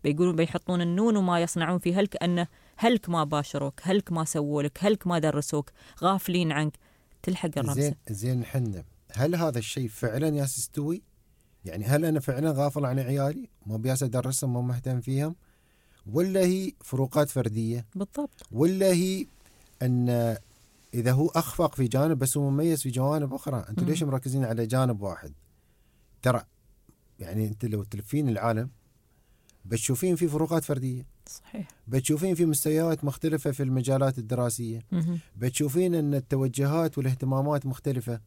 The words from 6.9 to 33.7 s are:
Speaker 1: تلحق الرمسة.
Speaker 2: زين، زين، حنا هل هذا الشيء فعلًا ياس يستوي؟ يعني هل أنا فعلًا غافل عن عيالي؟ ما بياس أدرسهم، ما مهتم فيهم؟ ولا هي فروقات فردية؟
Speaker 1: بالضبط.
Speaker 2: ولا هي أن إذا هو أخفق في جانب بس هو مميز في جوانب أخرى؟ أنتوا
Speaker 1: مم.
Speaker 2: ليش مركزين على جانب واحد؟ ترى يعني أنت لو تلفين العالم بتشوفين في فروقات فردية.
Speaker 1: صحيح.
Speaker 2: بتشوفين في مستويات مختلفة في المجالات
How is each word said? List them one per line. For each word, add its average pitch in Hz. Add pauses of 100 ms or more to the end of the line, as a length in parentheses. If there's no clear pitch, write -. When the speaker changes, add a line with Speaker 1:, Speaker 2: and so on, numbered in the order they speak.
Speaker 1:
تلحق 180
الرمسة. 131
Speaker 2:
زين، 147 (140)
زين، 117
حنا 110 (300)
هل 151
هذا 156
الشيء 120
فعلًا 123
ياس 143
يستوي؟ 151 (640)
يعني 104
هل 151
أنا 156
فعلًا 139
غافل 143
عن 131
عيالي؟ 139 (160)
ما 107
بياس 131
أدرسهم، 127
ما 123
مهتم 123
فيهم؟ 139 (680)
ولا 180
هي 185 (100)
فروقات 135
فردية؟ 113 (100)
Speaker 1:
بالضبط. 277
Speaker 2:
ولا 185
هي 185 (560)
أن 120 (560)
إذا 120
هو 143
أخفق -
في 131
جانب 135
بس 131
هو 143
مميز 151
في 131
جوانب 135
أخرى؟ 131
أنتوا 139
Speaker 1:
مم. -
Speaker 2:
ليش 160
مركزين 135
على 113
جانب 123
واحد؟ 82 (880)
ترى 123 (760)
يعني 101
أنت 104
لو 104
تلفين 123
العالم 110 (960)
بتشوفين 127
في 165
فروقات 156
فردية. 131 (200)
Speaker 1:
صحيح. - (200)
Speaker 2:
بتشوفين 151
في 170
مستويات 156
مختلفة 147
في 139
المجالات 131